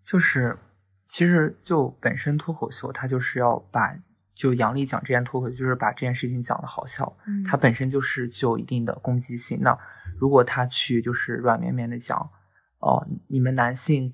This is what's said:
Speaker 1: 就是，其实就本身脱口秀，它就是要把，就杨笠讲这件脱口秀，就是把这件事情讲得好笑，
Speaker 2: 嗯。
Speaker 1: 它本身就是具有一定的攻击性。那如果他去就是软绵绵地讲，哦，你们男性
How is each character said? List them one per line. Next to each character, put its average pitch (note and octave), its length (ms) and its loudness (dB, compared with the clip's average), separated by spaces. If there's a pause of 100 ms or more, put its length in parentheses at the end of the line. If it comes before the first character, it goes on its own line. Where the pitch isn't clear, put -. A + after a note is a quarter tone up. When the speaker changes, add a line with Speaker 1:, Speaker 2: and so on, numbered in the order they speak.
Speaker 1:
就 - 160 2
是， B2+ 380 2 (480)
其 - 220 2
实 E3+ 360 4
就 D3 240 2 (140)
本 B2 160 -2
身 D3 180 -2
脱 D3+ 160 -4
口 A#2 200 -6
秀， - 200 -10
它 - 160 -8
就 B2+ 120 0
是 - 180 -4
要 A#2+ 220 2 (120)
把， A2 240 0 (380)
就 C3 220 2
杨 A#2 180 2
笠 C#3 100 -2
讲 - 200 -4
这 C3 100 -2
件 B2 100 2
脱 B2+ 160 -4
口 B2+ 80 -2
秀， B2 80 -8
就 B2+ 120 -2
是 B2+ 80 2
把 A2 160 0
这 - 80 -12
件 B2 160 -2
事 B2 120 -4
情 B2 140 -4
讲 - 180 -2
得 - 60 -10
好 - 220 -8
笑， - 280 -6 (120)
Speaker 2:
嗯。 G3+ 160 -2
Speaker 1:
它 F#3 120 0
本 B2+ 160 6
身 C3 160 -2
就 C3+ 140 0
是 B2+ 260 -4
具 A#2+ 200 -2
有 A#2 100 2
一 A#2 60 -6
定 A#2+ 200 -2
的 A#2 120 -2
攻 B2 240 0
击 B2 180 -8
性。 C3+ 240 -6
那 B2 160 4 (400)
如 C3+ 100 2
果 C3+ 160 8
他 B2+ 220 0
去 B2 380 0
就 A#2+ 100 -2
是 A#2 200 -4
软 A#2 260 2
绵 A#2+ 120 -2
绵 B2 160 -2
地 A#2+ 120 -6
讲， - 320 -6 (480)
哦， - 280 2 (200)
你 C3+ 120 0
们 B2+ 140 2
男 B2 220 0
性 C3 380 0